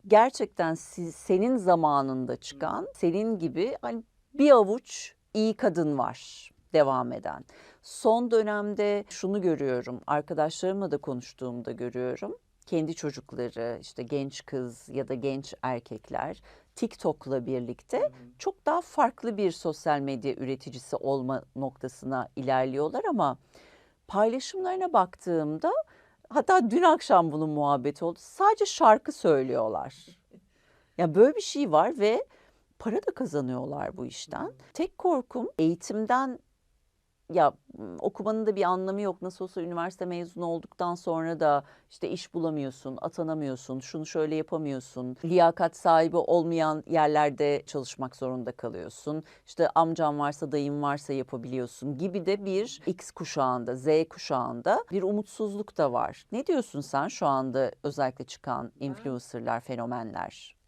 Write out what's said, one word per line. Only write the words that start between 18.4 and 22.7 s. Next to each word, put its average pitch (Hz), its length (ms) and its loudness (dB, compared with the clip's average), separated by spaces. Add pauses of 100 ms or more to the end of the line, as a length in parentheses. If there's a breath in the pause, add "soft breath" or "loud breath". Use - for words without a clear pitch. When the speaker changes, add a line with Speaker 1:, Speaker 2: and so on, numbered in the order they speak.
Speaker 1:
daha 320 160 2
farklı 233 560 0
bir 196 140 2
sosyal 151 480 -2
medya 135 360 -4
üreticisi 131 600 -8
olma 135 460 -2 (140)
noktasına 131 800 -6
ilerliyorlar 135 760 0